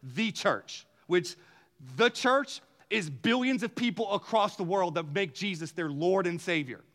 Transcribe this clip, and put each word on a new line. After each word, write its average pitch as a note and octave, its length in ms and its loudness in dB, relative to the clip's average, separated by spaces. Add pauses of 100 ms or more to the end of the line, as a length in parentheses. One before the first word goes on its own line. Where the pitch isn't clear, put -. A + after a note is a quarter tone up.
the D#3+ 300 -2
church, - 560 -2 (180)
which F3 300 0 (600)
the A#3 140 4
church C4+ 520 0 (280)
is G3+ 180 -2
billions A#3+ 540 2
of A#3 140 -6
people A3+ 360 -2
across G#3 440 2
the G3 80 -4
world F3 320 0
that D#3 180 -4
make F#3 220 -2
Jesus F3 380 -6
their E3 180 -2
Lord F3+ 340 2
and E3+ 160 -2
Savior. D3 400 -2 (140)